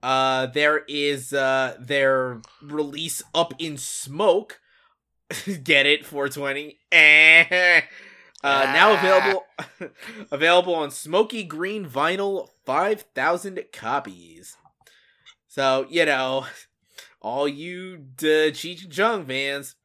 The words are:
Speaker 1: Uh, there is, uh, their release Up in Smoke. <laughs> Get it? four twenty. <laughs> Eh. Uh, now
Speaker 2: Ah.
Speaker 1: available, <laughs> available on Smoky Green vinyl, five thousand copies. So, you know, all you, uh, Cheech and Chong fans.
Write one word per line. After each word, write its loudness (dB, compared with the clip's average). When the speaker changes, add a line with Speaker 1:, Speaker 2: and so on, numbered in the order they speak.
Speaker 1:
Uh, 0
there 0
is, -4
uh, 0
their 0
release -8
Up 0
in -8
Smoke. -2
<laughs> -10
Get 2
it? 0
four -6
twenty. -8
<laughs> -20
Eh. 6
Uh, 2
now 6
Speaker 2:
Ah. 4
Speaker 1:
available, 2
<laughs> -16
available 2
on -4
Smoky -4
Green -8
vinyl, -4
five -2
thousand -4
copies. -10
So, 0
you 2
know, -2
all -4
you, -12
uh, 2
Cheech -14
and -20
Chong -2
fans. -6